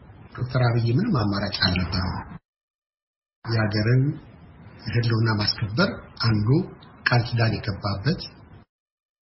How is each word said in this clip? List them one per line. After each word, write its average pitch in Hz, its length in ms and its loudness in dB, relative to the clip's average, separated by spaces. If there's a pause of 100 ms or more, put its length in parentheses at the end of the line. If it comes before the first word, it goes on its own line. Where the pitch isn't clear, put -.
(320)
ዶክተር 127 300 -2
አብይ 117 280 2
ምንም 180 260 2
አማራጭ 101 440 -2
አልነበረው። 90 520 0 (1300)
የሀገርን 110 600 2 (800)
ህልውና 113 500 2
ማስከበር 104 560 0 (300)
አንዱ 110 280 2 (560)
ቃል 120 200 4
ኪዳን 113 280 0
የገባበት 101 680 -4 (1000)